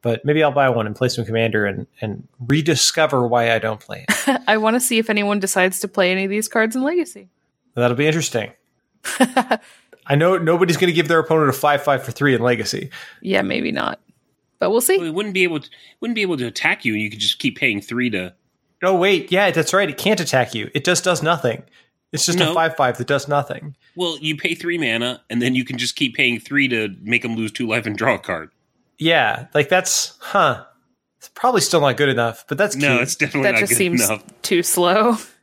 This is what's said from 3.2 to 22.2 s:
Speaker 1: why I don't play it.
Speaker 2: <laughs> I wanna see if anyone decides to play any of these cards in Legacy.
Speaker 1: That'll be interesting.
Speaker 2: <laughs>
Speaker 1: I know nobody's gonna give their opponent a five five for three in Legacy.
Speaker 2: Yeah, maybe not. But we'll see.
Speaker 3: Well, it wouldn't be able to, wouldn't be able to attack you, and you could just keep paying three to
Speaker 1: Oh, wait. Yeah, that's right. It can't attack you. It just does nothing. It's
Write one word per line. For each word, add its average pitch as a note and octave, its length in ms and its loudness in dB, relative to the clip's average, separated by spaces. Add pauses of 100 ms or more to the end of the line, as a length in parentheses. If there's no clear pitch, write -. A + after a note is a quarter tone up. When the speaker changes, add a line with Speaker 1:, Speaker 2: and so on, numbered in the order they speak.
Speaker 1:
why A#2 260 2
I A2 60 2
don't A2 200 -4
play - 280 -14
it. C4 360 -2
Speaker 2:
<laughs> - 40 0
I G#3+ 100 4
wanna A3 240 2
see A#3 180 0
if A3 100 -2
anyone G#3 300 0
decides F#3+ 400 0
to G3+ 80 -4
play F#3 240 2
any F#3+ 140 -2
of F#3+ 40 -4
these G#3+ 180 -2
cards A3+ 280 0
in B3+ 80 -2
Legacy. D4+ 460 -4 (460)
Speaker 1:
That'll B2 220 2
be D3 100 2
interesting. C3+ 440 -2 (520)
Speaker 2:
<laughs> - 140 -8 (880)
Speaker 1:
I C#3+ 100 2
know F3+ 220 4
nobody's E3+ 400 2
gonna F3+ 140 2
give D#3+ 160 2
their E3 120 4
opponent D#3+ 300 2
a B2 40 0
five D3 300 2
five C3+ 200 0
for B2 80 -10
three C#3 240 2
in A2+ 60 0
Legacy. A#2 480 -2 (320)
Speaker 2:
Yeah, F#3+ 200 0
maybe - 300 -4
not. - 280 -4 (600)
But F3+ 100 0
we'll A#3 120 2
see. F#4+ 160 2
Speaker 3:
Well, E3+ 100 -2
it D#3 60 -6
wouldn't G3+ 200 -4
be F#3 100 2
able D#3+ 180 0
to, - 80 -20 (320)
wouldn't A#3 140 -4
be G#3+ 60 -2
able F3+ 160 0
to B2 80 -4
attack D#3+ 400 -4
you, A2 80 0
and G#2+ 80 -2
you G#2+ 80 -4
could G#2+ 100 -12
just - 200 -2
keep - 180 -2
paying G#2+ 240 0
three B2 300 -4
to F#2 220 -6 (520)
Speaker 1:
Oh, F#3+ 120 4
wait. F#3 340 2
Yeah, F#3+ 200 2
that's D#3 220 0
right. F#3+ 160 2
It C#3 80 -10
can't G3 220 0
attack C3 340 0
you. G#2+ 220 -6
It C3+ 80 -2
just F3+ 220 0
does F3 180 0
nothing. D3+ 400 0 (480)
It's D3+ 140 -2